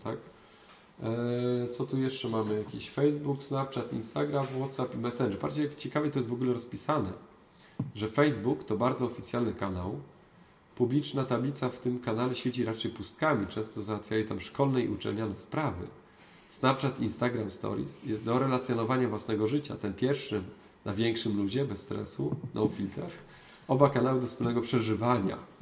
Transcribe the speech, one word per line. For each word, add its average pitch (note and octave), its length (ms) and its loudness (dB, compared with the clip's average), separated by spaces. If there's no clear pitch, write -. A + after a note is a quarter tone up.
tak? A2 140 -4
E, A#2+ 680 0
co C3+ 160 -4
tu C3+ 140 -2
jeszcze C3 300 0
mamy? G#2+ 280 0
Jakiś - 320 -6
Facebook, C#3+ 540 2
Snapchat, - 500 -2
Instagram, C#3+ 520 0
WhatsApp B2+ 360 -2
i - 20 -6
Messenger. A#2 420 0
Patrzcie, D3 240 0
jak C#3+ 120 -2
ciekawie D3 360 -2
to C#3 80 0
jest A#2 100 0
w A#2+ 40 -2
ogóle B2 200 2
rozpisane, A#2+ 580 -2
że G#2 140 0
Facebook C#3+ 540 2
to G#2 140 0
bardzo B2+ 280 2
oficjalny A#2 480 -2
kanał. F#2+ 460 -4
Publiczna C3 500 2
tablica B2+ 440 0
w - 100 -8
tym B2 200 0
kanale A#2+ 360 0
świeci B2 300 0
raczej A2 260 -2
pustkami. B2 560 0
Często A2 360 -6
załatwiają G#2+ 420 0
tam G#2+ 160 -4
szkolne C3+ 400 2
i A2+ 80 2
uczelniane G#2 480 -2
sprawy. A2 500 -4
Snapchat, C3 500 2
Instagram A2+ 520 0
Stories A2+ 540 -4
jest A2 180 -2
do A#2 160 4
relacjonowania B2+ 680 2
własnego G#2+ 400 2
życia. C#3+ 280 -2
Ten G2 180 -2
pierwszy B2+ 480 0
na G#2 80 -2
większym A2 440 0
luzie, G2+ 280 0
bez G2+ 160 -4
stresu, G#2 540 -4
no G#2+ 140 4
filter. F2 420 -4
Oba C3+ 220 8
kanały C3 320 4
do B2 60 0
wspólnego A#2+ 340 0
przeżywania, A2 760 2